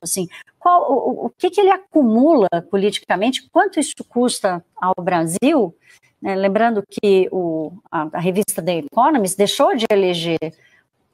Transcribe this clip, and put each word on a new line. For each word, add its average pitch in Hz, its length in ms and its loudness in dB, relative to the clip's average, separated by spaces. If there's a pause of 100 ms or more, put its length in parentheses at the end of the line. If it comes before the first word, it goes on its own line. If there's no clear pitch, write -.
assim. 170 240 -6 (320)
Qual, 349 320 2
o, - 20 2
o, - 320 -4
o 233 60 -4
que - 180 -2
que 381 100 -4
ele 392 120 6
acumula 269 760 2 (220)
politicamente, 208 840 -2
quanto 381 280 0
isso - 160 -4 (120)
custa 220 560 -2 (120)
ao 185 260 -2
Brasil, 180 760 0 (460)
né? 196 140 -4
Lembrando 202 520 0
que 190 440 2
o, 165 420 -4 (180)
a, 156 220 -4
a 175 60 -6
revista 185 420 -2
The 170 160 -4
Economist 214 580 0
deixou 269 400 0
de 226 140 -2
eleger 175 480 0 (760)